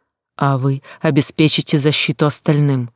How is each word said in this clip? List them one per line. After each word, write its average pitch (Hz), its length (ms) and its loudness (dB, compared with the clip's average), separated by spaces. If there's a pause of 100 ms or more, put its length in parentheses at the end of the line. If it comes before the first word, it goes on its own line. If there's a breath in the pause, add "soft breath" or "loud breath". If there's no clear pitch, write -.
(360)
а 139 200 0
вы 135 260 -2 (180 loud breath)
обеспечите 156 800 0
защиту 151 480 0
остальным. 143 680 0